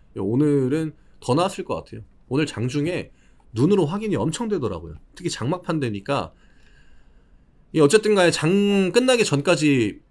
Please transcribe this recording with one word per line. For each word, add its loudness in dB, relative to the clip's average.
오늘은 0
더 0
나왔을 -2
것 -6
같아요. -12
오늘 -2
장중에 -4
눈으로 2
확인이 -4
엄청 -4
되더라고요. -6
특히 -8
장막판 -4
되니까 -4
이 0
어쨌든 4
간에 4
장 2
끝나기 4
전까지 2